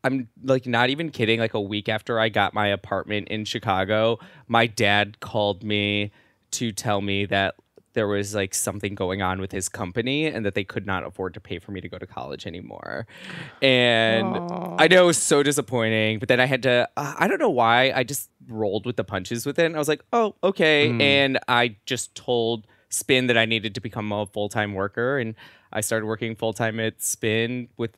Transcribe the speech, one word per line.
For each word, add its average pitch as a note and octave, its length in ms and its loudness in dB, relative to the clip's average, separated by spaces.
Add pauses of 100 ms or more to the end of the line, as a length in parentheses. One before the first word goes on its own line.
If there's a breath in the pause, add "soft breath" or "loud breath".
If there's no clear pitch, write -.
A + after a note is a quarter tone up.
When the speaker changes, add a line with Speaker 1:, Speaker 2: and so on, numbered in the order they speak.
Speaker 1:
I'm, C3 240 -2 (160)
like, C3 240 2
not B2 220 2
even D#3 200 -4
kidding. A2+ 300 2
Like, A2 160 0
a G#2+ 60 -2
week G#2 280 -4
after A2+ 300 -2
I A2 100 2
got G2+ 240 2
my G#2 140 0
apartment G2+ 640 -4
in G#2+ 160 -4
Chicago, G#2+ 720 0 (280 loud breath)
my A#2 200 4
dad G#2 540 2
called G2+ 420 -2
me G#2 480 -2 (400 soft breath)
to A#2 200 -4
tell G2+ 300 -2
me G2 240 -2
that G2 300 0 (380)
there A2 140 0
was, G2+ 260 -2
like, G2 220 -2
something G2+ 400 -4
going F#2+ 260 -4
on F#2 180 0
with F#2+ 120 -8
his F#2+ 180 -6
company B2 560 -4
and A#2 200 -4
that G2 100 -2
they G2+ 80 -2
could G2+ 220 -8
not F#2+ 200 -4
afford F#2 300 -8
to F#2 40 -14
pay F2 200 -10
for - 120 -16
me F#2+ 80 -8
to F2+ 80 -14
go F2+ 120 -14
to F#2 80 -12
college C#2 400 -12
anymore. A1+ 580 -10 (560 loud breath)
And A#2+ 640 4 (100)
Speaker 2:
Aw. F3 440 -6
Speaker 1:
I D#3+ 80 8
know F3+ 160 8
it F3 40 8
was E3+ 140 4
so C#3+ 220 4
disappointing, A2 760 0
but G2+ 80 -6
then B2+ 120 4
I B2+ 60 6
had C3 180 0
to, B2 340 4
uh, C#3+ 220 -6
I F3 80 4
don't F4 120 0
know C4 120 2
why, A#2+ 440 4
I C3 80 2
just - 260 -6 (180)
rolled G#2+ 380 -2
with A#2+ 100 -4
the G#2+ 80 -4
punches G2+ 420 -6
with C#3+ 140 -2
it. E3+ 60 4
And D#3+ 100 -4
I D#3 40 -2
was D3 80 -2
like, D3+ 240 -2
"Oh, A3+ 320 2
okay." D#3 460 4
Speaker 2:
Mm. A#2+ 120 0
Speaker 1:
And C#3 460 4
I A#2+ 280 2 (100)
just - 300 -6
told A#2 500 -2 (240 soft breath)
Spin B2+ 380 2
that A#2 100 4
I A2+ 80 4
needed A2 300 -2
to G#2+ 60 -8
become G#2+ 300 -6
a G#2 140 -2
full-time G#2 480 -4
worker, A#2 460 -2
and A2+ 160 -6 (360 loud breath)
I G#2+ 100 -4
started A2 260 -2
working A2 280 -4
full-time A2+ 440 -4
at A2 220 -4
Spin A#2 680 -2 (100)
with A#2 200 -6